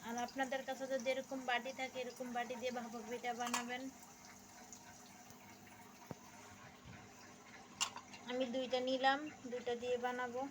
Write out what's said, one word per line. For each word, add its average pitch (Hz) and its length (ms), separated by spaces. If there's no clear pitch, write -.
আর 226 120
আপনাদের 269 420
কাছে 269 240
যদি 262 180
এরকম 262 360
বাটি 247 280
থাকে, 262 260
এরকম 247 340
বাটি 240 220
দিয়ে 233 160
ভাপা 233 280
পিঠা 240 240
বানাবেন। 240 480
আমি 254 160
দুইটা 254 260
নিলাম, 262 400
দুইটা 240 300
দিয়ে 247 220
বানাবো। 247 540